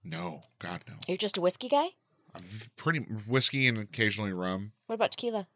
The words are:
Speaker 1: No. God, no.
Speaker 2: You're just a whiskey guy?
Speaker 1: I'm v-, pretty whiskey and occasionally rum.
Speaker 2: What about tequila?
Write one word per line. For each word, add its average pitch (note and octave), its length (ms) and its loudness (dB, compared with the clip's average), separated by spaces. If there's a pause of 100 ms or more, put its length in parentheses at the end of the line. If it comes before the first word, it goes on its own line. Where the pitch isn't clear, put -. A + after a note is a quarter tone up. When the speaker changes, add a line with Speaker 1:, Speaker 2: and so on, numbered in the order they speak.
Speaker 1:
No. E2+ 380 -8 (160)
God, F2 280 -8
no. - 80 -14 (120)
Speaker 2:
You're F#3 100 -2
just G3+ 220 0
a - 20 0
whiskey F3+ 280 2
guy? C#4+ 200 4 (460)
Speaker 1:
I'm F#2 80 -14
v-, G2+ 340 -8
pretty D#3+ 240 0
whiskey B2 680 2
and A#2 120 4
occasionally G#2 540 0
rum. F#2 400 -2 (140)
Speaker 2:
What A3+ 100 -4
about G#3+ 160 2
tequila? A3 440 -2